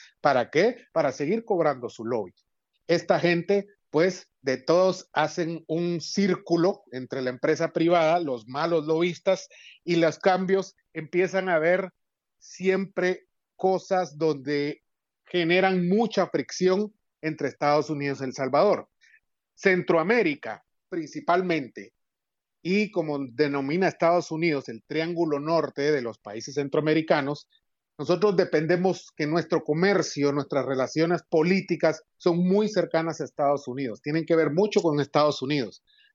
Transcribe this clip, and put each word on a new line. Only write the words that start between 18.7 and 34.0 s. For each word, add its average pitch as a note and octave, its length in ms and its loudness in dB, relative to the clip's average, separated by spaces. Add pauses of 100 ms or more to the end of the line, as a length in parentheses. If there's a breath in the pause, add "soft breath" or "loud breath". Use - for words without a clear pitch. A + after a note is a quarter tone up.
Centroamérica, E3 1080 0 (240)
principalmente, D#3 1040 -4 (720)
y G3+ 280 0
como D#3 260 -2
denomina C#3+ 720 0
Estados E3+ 420 0
Unidos D#3 380 -2
el - 160 -14
Triángulo D#3+ 560 -2
Norte D3+ 500 0
de D3 100 0
los A2+ 180 -8
países A#2 360 -12
centroamericanos, D3+ 920 0 (500)
nosotros F3 380 2
dependemos F3 800 0
que D3+ 100 -2
nuestro D#3+ 380 0
comercio, D#3 640 2
nuestras C#3+ 340 -2
relaciones C#3+ 640 -2
políticas E3 760 2 (140)
son F3 200 0
muy F#3+ 300 2
cercanas E3 520 -2
a D3 40 -6
Estados C#3+ 420 -2
Unidos, B2+ 340 -8